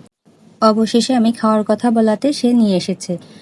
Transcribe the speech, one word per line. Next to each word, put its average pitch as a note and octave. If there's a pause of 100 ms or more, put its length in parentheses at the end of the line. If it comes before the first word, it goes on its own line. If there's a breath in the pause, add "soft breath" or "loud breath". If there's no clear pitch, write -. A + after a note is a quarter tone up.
(600)
অবশেষে A3+
আমি A#3
খাওয়ার A3
কথা G#3+
বলাতে A3+
সে B3
নিয়ে G#3+
এসেছে। F3 (240 loud breath)